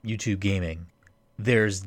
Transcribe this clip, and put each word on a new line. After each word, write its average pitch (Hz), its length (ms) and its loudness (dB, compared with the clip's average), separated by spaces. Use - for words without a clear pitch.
YouTube 107 340 -2
Gaming. 87 480 -2
There's 107 500 2